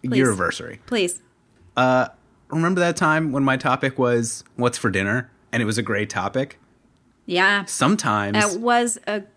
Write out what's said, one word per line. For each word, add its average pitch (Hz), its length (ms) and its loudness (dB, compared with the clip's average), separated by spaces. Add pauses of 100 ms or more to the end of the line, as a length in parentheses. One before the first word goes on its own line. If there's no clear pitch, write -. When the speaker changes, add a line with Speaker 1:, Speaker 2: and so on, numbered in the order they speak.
Speaker 1:
Please. 127 80 2
Speaker 2:
Year 131 100 6
anniversary. 92 600 -4
Speaker 1:
Please. 196 340 -2 (560)
Speaker 2:
Uh, 127 300 4 (420)
remember 170 300 0
that 175 180 2
time 156 340 2
when 139 120 0
my 135 140 2
topic 131 420 -2
was, 120 440 0 (120)
"What's 120 220 0
for 117 120 0
dinner?" 98 400 -2 (220)
And 117 100 -2
it 113 40 0
was 107 120 -2
a 120 60 -2
great 104 260 -2
topic? 101 500 -6 (680)
Speaker 1:
Yeah. 190 380 2
Speaker 2:
Sometimes 107 680 0 (200)
Speaker 1:
That 185 60 -6
was 240 460 2
a 208 180 -4 (140)